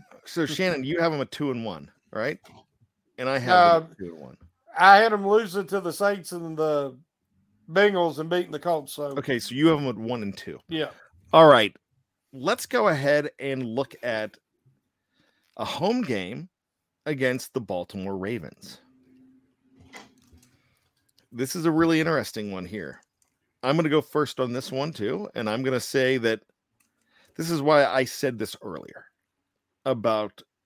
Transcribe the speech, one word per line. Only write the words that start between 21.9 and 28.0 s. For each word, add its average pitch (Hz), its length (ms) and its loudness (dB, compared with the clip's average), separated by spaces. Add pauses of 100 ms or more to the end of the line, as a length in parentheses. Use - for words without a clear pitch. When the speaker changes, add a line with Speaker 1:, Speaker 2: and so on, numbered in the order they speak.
Speaker 1:
interesting 127 500 -2
one 92 140 -8
here. 87 360 -12 (640)
I'm 139 140 2
gonna 165 120 2
go 147 120 4
first 143 400 -2
on 123 120 -2
this 131 200 -8
one, 139 200 -4
too, 143 420 -6
and - 140 -4
I'm 117 140 -4
gonna 127 180 -2
say 131 380 0
that 113 240 -2 (920)
this 165 140 -6
is 160 100 -2
why 147 240 6
I 127 200 0